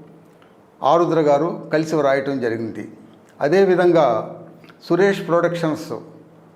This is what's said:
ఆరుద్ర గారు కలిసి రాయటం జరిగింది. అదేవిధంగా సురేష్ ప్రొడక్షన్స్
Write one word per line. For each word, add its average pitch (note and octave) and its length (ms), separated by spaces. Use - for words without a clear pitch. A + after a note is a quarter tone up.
ఆరుద్ర D#3+ 360
గారు D3+ 420
కలిసి D#3 280
రాయటం C#3 380
జరిగింది. A2+ 520
అదేవిధంగా E3 960
సురేష్ F3 380
ప్రొడక్షన్స్ E3 680